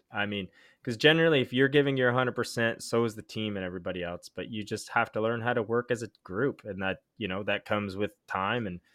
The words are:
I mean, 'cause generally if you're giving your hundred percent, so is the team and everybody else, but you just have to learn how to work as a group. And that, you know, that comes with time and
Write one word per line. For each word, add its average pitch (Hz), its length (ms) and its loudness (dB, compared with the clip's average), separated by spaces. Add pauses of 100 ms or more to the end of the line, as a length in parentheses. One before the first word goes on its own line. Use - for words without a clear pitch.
(120)
I 104 140 -2
mean, 101 240 -6 (340)
'cause 117 140 -6
generally 160 420 6
if 127 140 0
you're 131 160 4
giving 139 260 4
your 127 160 4
hundred 127 240 2
percent, 117 480 0
so 117 220 2
is 110 100 -4
the 107 60 -12
team 107 340 -6
and 92 100 -4
everybody 90 380 -6
else, 85 240 -8
but - 220 -10
you 107 160 -8
just - 240 -8
have 117 240 0
to 107 80 0
learn 113 180 0
how 120 140 0
to 117 100 0
work 117 280 -2
as 117 120 0
a 104 60 -8 (160)
group. 113 400 -2
And 98 160 -8
that, 95 220 -2 (140)
you 101 120 -4
know, 98 140 -4
that 101 220 -2
comes 101 300 -2
with 101 160 -2 (160)
time 104 400 -2
and 87 140 -8 (140)